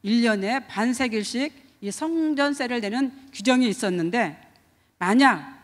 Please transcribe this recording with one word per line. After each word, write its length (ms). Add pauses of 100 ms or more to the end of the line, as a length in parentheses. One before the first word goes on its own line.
일 200
년에 440
반세겔씩 840 (300)
이 80
성전세를 920
내는 320 (200)
규정이 360
있었는데 720 (580)
만약 640